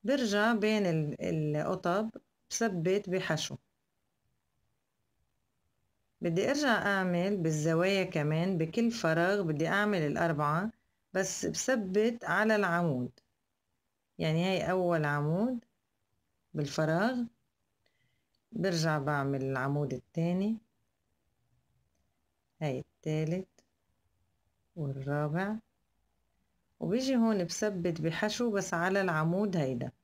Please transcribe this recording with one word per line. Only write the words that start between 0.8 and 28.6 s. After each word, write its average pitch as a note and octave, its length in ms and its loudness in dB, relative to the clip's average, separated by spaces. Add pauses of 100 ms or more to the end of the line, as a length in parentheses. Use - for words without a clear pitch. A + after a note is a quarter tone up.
ال-، D#3 340 0
القطب E3+ 880 -2 (400)
بثبت F#3+ 600 0
بحشو. E3 460 -2 (2750)
بدي F3 300 0
أرجع C#4+ 180 2
أعمل F#3+ 680 2
بالزوايا E3 680 2
كمان، E3 540 0
بكل A3+ 320 0
فراغ F3 520 2
بدي D#3+ 260 0
أعمل G3+ 300 2
الأربعة، D#3 720 0 (420)
بس F#3+ 340 -2
بثبت G#3+ 760 0
على G#3 320 2
العمود. E3+ 540 0 (1080)
يعني E3 260 0
هاي F#3 260 0
أول F3 340 2
عمود E3 600 0 (920)
بالفراغ، D#3+ 680 0 (1300)
برجع E3 460 0
بعمل C#3 440 -2
العمود C3+ 500 -2
التاني، F3+ 680 -2 (2000)
هاي C3+ 160 -2
التالت D#3+ 720 -4 (1300)
والرابع، D3 800 -2 (1200)
وبيجي B3+ 360 0
هون A3 280 4
بثبت F3 560 -2
بحشو G#3 500 -2
بس G3 240 -2